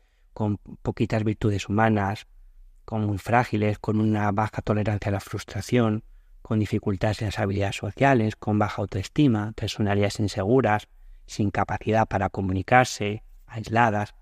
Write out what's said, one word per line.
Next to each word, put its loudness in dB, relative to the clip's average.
con -2
poquitas -2
virtudes -2
humanas, 0
con -4
muy -2
frágiles, 0
con -2
una 0
baja -2
tolerancia 0
a 0
la -2
frustración, -2
con -2
dificultades 0
en -2
las -4
habilidades -2
sociales, 2
con 0
baja 0
autoestima, 0
personalidades 0
inseguras, 2
sin -2
capacidad 0
para 0
comunicarse, 0
aisladas. 0